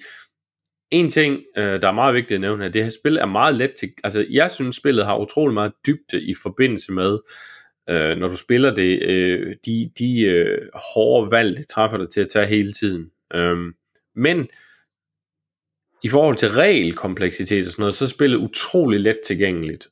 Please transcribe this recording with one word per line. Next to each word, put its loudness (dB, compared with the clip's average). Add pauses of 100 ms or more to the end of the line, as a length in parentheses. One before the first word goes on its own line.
(920)
en 2
ting, 0 (140)
øh, 0
der 2
er 4
meget 2
vigtigt -2
at -2
nævne -4
her, -6
det 0
her -4
spil 0
er 0
meget 2
let -2
til... -10 (100)
Altså, -2
jeg 2
synes, -6
spillet 2
har 0
utrolig 0
meget 0 (160)
dybde -2
i -6
forbindelse -2
med, 0 (720)
øh, 0
når -2
du -8
spiller 2
det, 2
øh, 0 (100)
de, -4
de, 0
øh, 2 (260)
hårde 2
valg, 2
det -14
træffer -2
dig -6
til -2
at -2
tage 2
hele 0
tiden. -6 (240)
Øhm, -2 (420)
men 0 (1600)
i -4
forhold 4
til 2
regelkompleksitet 0
og -8
sådan -8
noget, 0
så -2
er -2
spillet 2
utrolig 0
let 2
tilgængeligt, -2